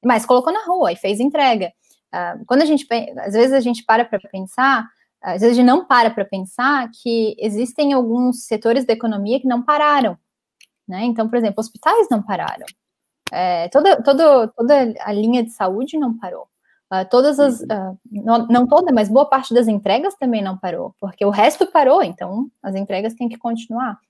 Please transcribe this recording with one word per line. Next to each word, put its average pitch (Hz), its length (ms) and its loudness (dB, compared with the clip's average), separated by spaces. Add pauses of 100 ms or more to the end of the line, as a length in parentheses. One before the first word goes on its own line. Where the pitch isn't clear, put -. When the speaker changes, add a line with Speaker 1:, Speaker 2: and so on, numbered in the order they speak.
Speaker 1:
Mas 226 200 2
colocou 254 280 2
na 427 120 -4
rua 339 260 0
e 175 40 -4
fez 202 240 -4
entrega. 247 520 0 (400)
Ah, 175 340 -8
quando 262 160 2
a 330 40 4
gente 294 200 0
pe-, 233 320 -6
às 196 160 -8
vezes 240 200 4
a 269 60 4
gente 233 240 -4
para 226 220 2
pra 214 140 -6
pensar, 226 680 -2 (360)
às 185 180 -6
vezes 233 160 4
a 254 40 4
gente 247 40 6
não 285 200 4
para 233 260 4
pra 208 140 -4
pensar 240 680 -4 (100)
que 226 380 -2
existem 247 540 -2
alguns 247 520 0
setores 226 400 0
da 226 80 0
economia 220 460 -4
que 262 80 -4
não 247 160 0
pararam, 294 520 0 (720)
né? 190 180 -8
Então, 226 220 -2
por 233 100 -2
exemplo, 220 240 -2
hospitais 359 500 0
não 220 100 0
pararam. 165 440 -8 (680)
É, 175 380 -4
toda, 302 340 4
todo, 277 520 4
toda 247 460 2
a 208 100 -6
linha 226 320 0
de 226 80 -6
saúde 214 460 -4
não 240 200 -2
parou. 185 300 -12 (420)
Ah, 190 140 -4
todas 254 380 2
as, 262 180 2
Speaker 2:
Uhum. - 100 -12
Speaker 1:
ah, 190 240 -6 (160)
não, 226 380 0
não 247 200 4
toda, 302 260 4
mas 214 160 2
boa 269 160 4
parte 262 280 -2
das 233 140 4
entregas 220 480 -2
também 240 260 -2
não 190 160 -6
parou, 175 440 -8
porque 196 240 -6
o 202 40 4
resto 220 380 2
parou, 302 340 4
então 196 480 -6 (140)
as 196 120 -8
entregas 202 380 -6
têm 240 140 -8
que 233 100 -10
continuar 233 640 -8 (100)